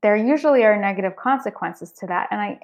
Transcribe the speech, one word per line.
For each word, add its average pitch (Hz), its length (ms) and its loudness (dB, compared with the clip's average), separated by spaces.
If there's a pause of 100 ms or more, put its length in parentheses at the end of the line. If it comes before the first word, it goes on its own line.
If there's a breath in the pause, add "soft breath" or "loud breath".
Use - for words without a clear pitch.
there 208 140 4
usually 269 480 2
are 214 140 4
negative 190 380 -4
consequences 196 760 -6
to - 140 -14
that. 175 240 -4
And 208 100 -4
I, 202 240 -8